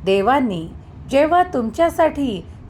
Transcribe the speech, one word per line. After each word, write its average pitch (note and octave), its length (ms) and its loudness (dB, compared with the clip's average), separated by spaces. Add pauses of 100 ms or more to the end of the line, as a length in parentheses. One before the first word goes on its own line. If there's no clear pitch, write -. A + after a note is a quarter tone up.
देवांनी G3 640 0 (420)
जेव्हा D#4 320 4
तुमच्यासाठी C#4+ 1040 0 (240)